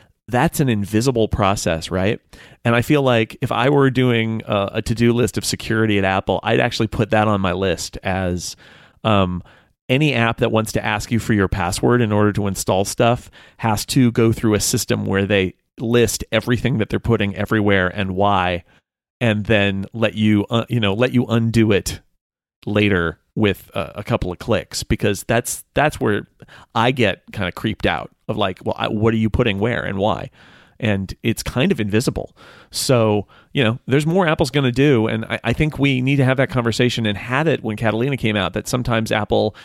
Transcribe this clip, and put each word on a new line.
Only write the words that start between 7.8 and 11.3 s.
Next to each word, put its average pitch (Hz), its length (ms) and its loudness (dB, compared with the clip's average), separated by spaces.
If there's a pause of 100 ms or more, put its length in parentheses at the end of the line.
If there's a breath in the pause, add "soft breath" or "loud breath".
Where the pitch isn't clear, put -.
as, 90 520 -4 (480 loud breath)
um, 95 400 0 (440 soft breath)
any 143 280 2
app 117 220 0
that 117 140 0
wants 110 200 0
to 107 120 -2
ask 107 280 -4
you 113 80 2
for 117 140 -2